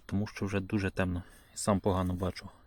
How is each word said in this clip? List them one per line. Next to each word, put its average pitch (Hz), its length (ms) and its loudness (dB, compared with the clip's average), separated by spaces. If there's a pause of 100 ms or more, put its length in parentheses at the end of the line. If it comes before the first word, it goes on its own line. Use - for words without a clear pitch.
тому 104 220 -2
що - 180 -6
вже 98 140 0
дуже 95 320 0
темно. 90 320 0 (300)
Сам 98 260 2
погано 92 340 2
бачу. 90 360 -4 (180)